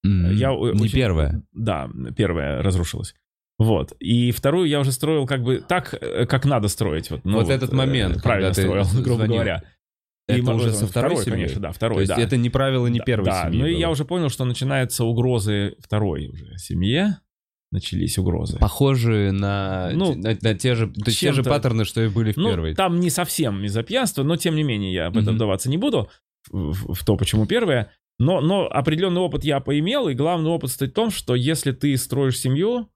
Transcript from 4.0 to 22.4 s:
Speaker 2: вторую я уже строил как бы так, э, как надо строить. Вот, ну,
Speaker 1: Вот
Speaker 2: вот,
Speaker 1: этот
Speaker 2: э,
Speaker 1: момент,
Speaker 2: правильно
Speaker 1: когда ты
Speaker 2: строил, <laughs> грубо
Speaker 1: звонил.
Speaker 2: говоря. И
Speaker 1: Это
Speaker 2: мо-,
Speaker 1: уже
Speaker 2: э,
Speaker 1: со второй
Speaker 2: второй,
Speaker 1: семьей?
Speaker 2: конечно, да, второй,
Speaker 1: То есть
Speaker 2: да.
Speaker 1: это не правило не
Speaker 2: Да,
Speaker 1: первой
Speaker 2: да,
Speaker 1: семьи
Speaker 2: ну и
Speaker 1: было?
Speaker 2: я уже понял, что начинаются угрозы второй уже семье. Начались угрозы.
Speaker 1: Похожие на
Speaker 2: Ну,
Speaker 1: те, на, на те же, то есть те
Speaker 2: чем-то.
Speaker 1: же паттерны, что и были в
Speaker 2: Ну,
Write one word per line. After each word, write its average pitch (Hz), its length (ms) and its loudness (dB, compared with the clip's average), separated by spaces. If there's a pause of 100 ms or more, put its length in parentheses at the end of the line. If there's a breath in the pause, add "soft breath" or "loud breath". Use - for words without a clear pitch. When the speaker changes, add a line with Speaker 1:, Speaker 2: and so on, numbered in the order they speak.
Speaker 2:
вторую 160 380 0
я 147 100 0
уже 135 140 2
строил 151 340 0
как 135 160 -2
бы 127 240 0
так, 139 340 -2
э, - 240 -2
как 135 200 0
надо 117 240 4
строить. 80 420 -2
Вот, 71 140 -8
ну, 101 140 2
Speaker 1:
Вот 90 80 2
Speaker 2:
вот, - 60 2
Speaker 1:
этот 127 200 -2
Speaker 2:
э, - 20 0
Speaker 1:
момент, 131 480 0
Speaker 2:
правильно 98 260 2
Speaker 1:
когда 92 60 0
ты 95 120 2
Speaker 2:
строил, 95 180 2
<laughs> 110 180 2
грубо 123 120 2
Speaker 1:
звонил. 113 200 2
Speaker 2:
говоря. 101 280 -2 (680 loud breath)
И 113 40 2
Speaker 1:
Это 123 100 2
Speaker 2:
мо-, 123 120 2
Speaker 1:
уже 117 140 2
Speaker 2:
э, 110 40 0
Speaker 1:
со 104 140 0
второй 127 280 0
Speaker 2:
второй, 110 100 0
Speaker 1:
семьей? 95 140 0
Speaker 2:
конечно, 95 220 -2
да, 80 120 -6
второй, 113 240 -2
Speaker 1:
То 98 40 2
есть 95 140 2
Speaker 2:
да. - 60 2
Speaker 1:
это 117 160 2
не 120 120 2
правило 131 380 0
не 117 120 0
Speaker 2:
Да, - 60 -6
Speaker 1:
первой 107 200 0
Speaker 2:
да, 92 200 0
Speaker 1:
семьи 85 140 0
Speaker 2:
ну 135 80 2
и 165 60 0
Speaker 1:
было? 170 80 -2
Speaker 2:
я 170 80 0
уже 151 160 -2
понял, 170 240 -2
что 127 160 -4
начинаются 127 600 -2
угрозы 110 720 0
второй 90 500 -2
уже - 280 -16
семье. 127 600 0 (540)
Начались 90 460 -2
угрозы. 85 420 -2
Speaker 1:
Похожие 113 720 2
на 98 640 -2
Speaker 2:
Ну, 180 200 0
Speaker 1:
те, 78 60 -6
на, 104 220 -2
на 110 140 0
те 123 200 0
же, 113 120 0
то 101 200 -8
есть 113 120 0
те 180 80 2
Speaker 2:
чем-то. 135 160 2
Speaker 1:
же 123 60 0
паттерны, 113 360 2
что - 180 -2
и 113 60 2
были 110 220 0
в 101 60 -4
Speaker 2:
Ну, 196 120 2